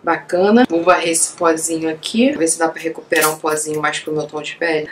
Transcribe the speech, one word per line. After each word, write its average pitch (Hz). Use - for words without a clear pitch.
bacana. 180
Vou 165
varrer 175
esse -
pozinho 160
aqui, 226
ver 165
se 160
dá 170
pra -
recuperar 160
um 156
pozinho 156
mais 151
pro 156
meu 151
tom 151
de -
pele. 156